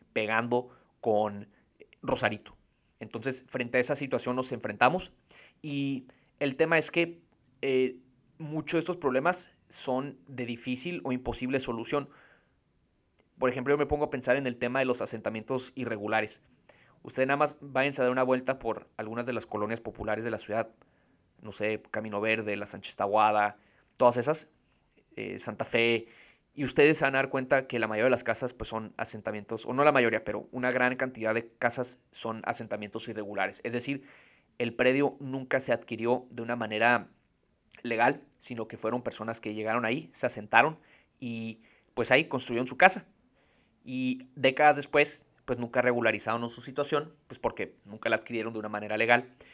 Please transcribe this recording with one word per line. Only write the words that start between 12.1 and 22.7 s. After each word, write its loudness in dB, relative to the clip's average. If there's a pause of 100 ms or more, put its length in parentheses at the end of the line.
Por 2
ejemplo, 0
yo 2
me 0
pongo -2
a -2
pensar 2
en -2
el -4
tema -2
de 2
los 0
asentamientos -6
irregulares. -2 (600)
Ustedes -2
nada 2
más 2
váyanse -2
a 4
dar 2
una 2
vuelta 0
por -6
algunas -8
de -4
las -6
colonias -4
populares -6
de -4
la -4
ciudad. -4 (720)
No -14
sé, -2 (100)
Camino -4
Verde, 0
la -6
Sánchez -10